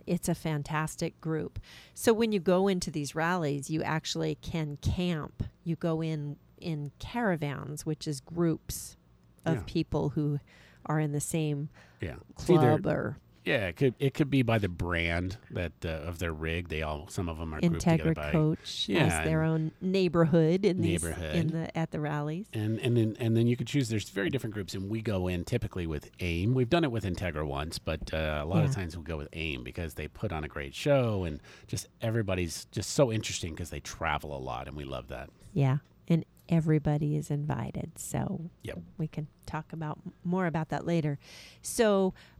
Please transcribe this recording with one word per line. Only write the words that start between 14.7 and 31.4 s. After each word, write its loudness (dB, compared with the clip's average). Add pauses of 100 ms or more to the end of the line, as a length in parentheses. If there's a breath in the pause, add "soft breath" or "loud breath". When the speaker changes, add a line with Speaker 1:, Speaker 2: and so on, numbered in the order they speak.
Speaker 2:
that, -2 (120)
uh, -2
of -6
their -2
rig. -2
They -2
all, -4
some -2
of -4
'em -4
are -4
grouped 2
together 4
Speaker 1:
Integra 2
Speaker 2:
by -2
Speaker 1:
Coach 0
Speaker 2:
Yeah, 4
Speaker 1:
has 2
their 2
Speaker 2:
and 2
Speaker 1:
own 0 (100)
neighborhood 4
in 4
these, 2
Speaker 2:
Neighborhood. -2
Speaker 1:
in 2
the, -4
at -2
the -4
rallies. -4
Speaker 2:
And, 0
and 4
then, 4
and 4
then 6
you 4
could -4
choose. 2
There's -2
very 0
different -2
groups, -6
and -4
we -2
go 0
in 0
typically -2
with -4
aim. 2
We've 2
done 4
it 2
with -2
Integra -2
once, -4
but, -4
uh, 0
a -4
lot 2
of 2
Speaker 1:
Yeah. 0
Speaker 2:
times -6
we -10
go -6
with -8
aim -4
because -6
they -8
put -6
on -2
a -4
great -8
show, 2
and -4 (280 loud breath)